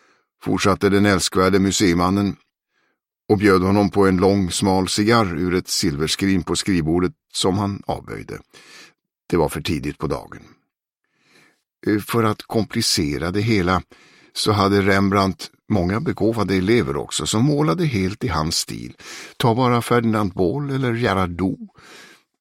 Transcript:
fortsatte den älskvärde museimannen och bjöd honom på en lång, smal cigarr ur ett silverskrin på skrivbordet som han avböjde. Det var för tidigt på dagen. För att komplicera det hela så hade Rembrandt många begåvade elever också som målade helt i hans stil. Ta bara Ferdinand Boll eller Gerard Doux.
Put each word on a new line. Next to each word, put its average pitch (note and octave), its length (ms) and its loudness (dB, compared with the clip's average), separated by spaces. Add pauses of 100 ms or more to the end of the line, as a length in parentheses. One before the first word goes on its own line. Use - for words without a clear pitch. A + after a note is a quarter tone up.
(420)
fortsatte G2 480 0
den G2+ 160 4
älskvärde F#2+ 540 2
museimannen F#2+ 760 2 (920)
och G#2 80 4
bjöd F#2+ 240 4
honom G2 280 2
på G2 180 2
en F#2 100 4
lång, F#2+ 340 2
smal F#2+ 360 0
cigarr G#2 500 0
ur F2 160 -2
ett F#2 140 -2
silverskrin E2 760 -2
på E2+ 120 -4
skrivbordet E2+ 580 0 (200)
som F#2+ 240 -2
han G2+ 280 -4
avböjde. G#1 560 -10 (880)
Det F2+ 80 0
var D2+ 120 2
för D2+ 120 -8
tidigt D2 360 -6
på D#2+ 100 -6
dagen. A1 360 -10 (1600)
För A#2 160 0
att G#2+ 180 -2
komplicera F2 920 -2
det G2+ 100 0
hela F#2 420 0 (500)
så - 180 -2
hade G2 300 2
Rembrandt G2 720 0 (180)
många G2 300 0
begåvade G#2+ 560 -2
elever F#2 400 2
också C#2+ 320 -6
som A2 180 0
målade D#3 400 0
helt G2+ 380 -2
i B2 40 -2
hans D#2 300 -2
stil. A1+ 400 -10 (400)
Ta A2+ 180 2
bara A#2+ 260 2
Ferdinand A2 520 0
Boll C3+ 360 -2
eller C3+ 240 -2
Gerard F#2+ 360 0
Doux. F2+ 320 -4 (800)